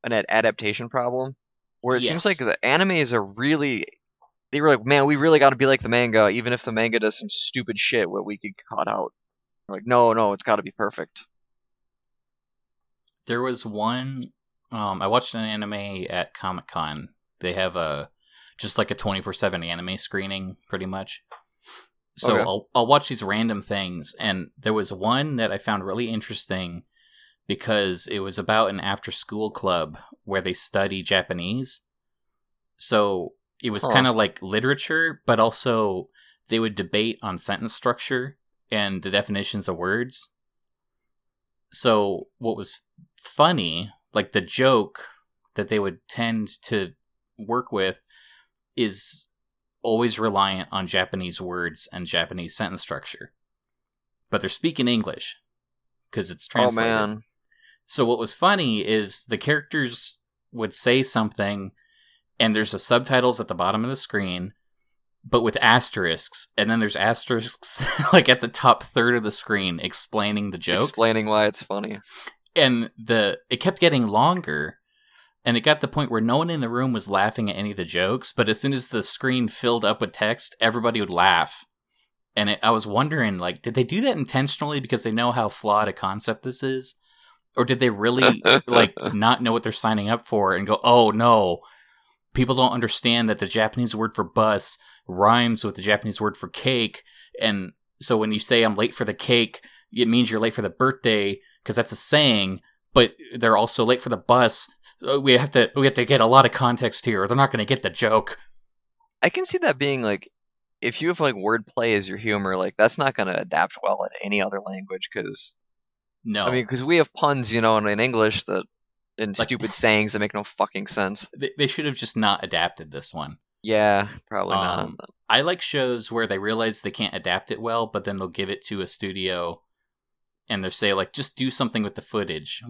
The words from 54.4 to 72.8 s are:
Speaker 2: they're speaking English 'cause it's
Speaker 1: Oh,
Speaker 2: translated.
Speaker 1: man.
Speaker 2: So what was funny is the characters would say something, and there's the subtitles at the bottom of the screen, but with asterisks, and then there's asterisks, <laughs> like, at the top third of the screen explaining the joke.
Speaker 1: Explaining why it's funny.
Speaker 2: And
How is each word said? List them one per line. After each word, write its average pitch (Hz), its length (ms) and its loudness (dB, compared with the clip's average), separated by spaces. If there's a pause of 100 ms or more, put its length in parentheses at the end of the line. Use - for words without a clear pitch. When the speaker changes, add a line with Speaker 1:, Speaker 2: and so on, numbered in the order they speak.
Speaker 2:
they're - 80 -6
speaking 147 380 -2
English - 500 -4 (760)
'cause - 200 -4
it's - 160 -6
Speaker 1:
Oh, - 40 -14
Speaker 2:
translated. 117 400 2
Speaker 1:
man. 110 320 -2 (640)
Speaker 2:
So - 200 0
what 120 140 2
was 113 140 -2
funny 160 520 2
is 107 400 -2
the 117 120 -4
characters 143 840 -2 (320)
would 110 220 -6
say 127 300 2
something, 104 680 -2 (680)
and 113 160 4
there's 107 160 0
the 98 80 -4
subtitles 123 600 2
at 110 80 -6
the 95 80 -6
bottom 95 280 0
of 123 60 -4
the 135 60 -4
screen, 95 580 -4 (720)
but 123 180 2
with 113 200 0
asterisks, 110 840 2 (100)
and 104 120 0
then 113 100 2
there's 107 160 0
asterisks, 113 880 -2 (160)
<laughs> 147 140 2
like, 175 160 8
at 127 120 6
the 117 60 -2
top - 360 4
third 120 320 2
of 117 80 0
the 107 80 -2
screen 95 480 -2
explaining 104 720 -2
the 90 60 -10
joke. 90 260 0
Speaker 1:
Explaining 113 440 2
why 107 200 4
it's - 160 -4
funny. 104 360 -8 (560)
Speaker 2:
And 120 420 2